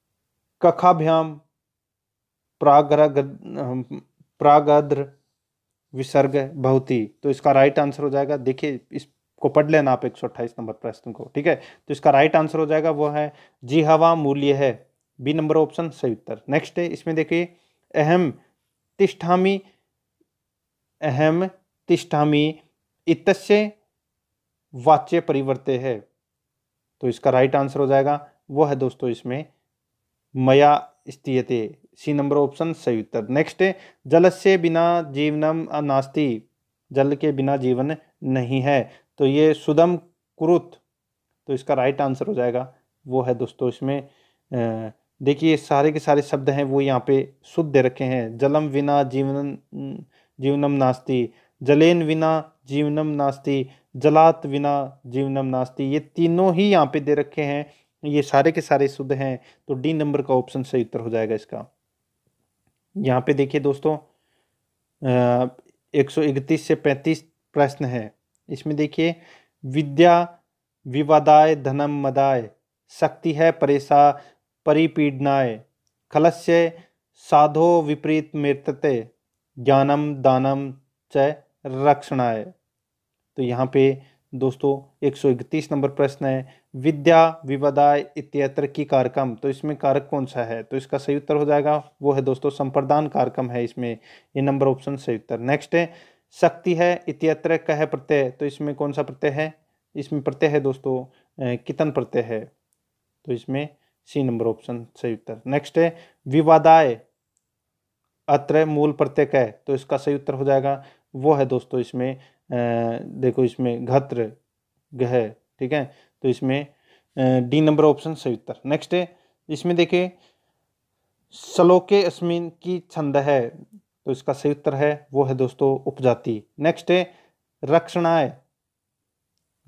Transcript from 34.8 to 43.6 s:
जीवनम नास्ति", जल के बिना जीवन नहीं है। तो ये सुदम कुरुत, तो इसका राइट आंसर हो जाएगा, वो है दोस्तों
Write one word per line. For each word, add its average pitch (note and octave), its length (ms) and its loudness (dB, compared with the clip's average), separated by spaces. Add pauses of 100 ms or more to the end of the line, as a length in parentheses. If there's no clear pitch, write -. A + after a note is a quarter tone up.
जीवनम D3+ 720 -2
नास्ति", C3+ 760 -2 (420)
जल C#3 240 0
के D3+ 160 -2
बिना C#3 240 -2
जीवन C3 400 -2 (260)
नहीं C3 380 -2
है। C3 300 0 (280)
तो C#3+ 80 2
ये D3+ 280 2
सुदम E3 420 2 (400)
कुरुत, E3 440 0 (640)
तो C#3+ 60 -4
इसका C3+ 220 -2
राइट C3+ 260 0
आंसर C3+ 260 -2
हो G#2+ 80 -4
जाएगा, B2 400 -4 (320)
वो B2+ 160 -2
है B2 120 0
दोस्तों A#2+ 340 -6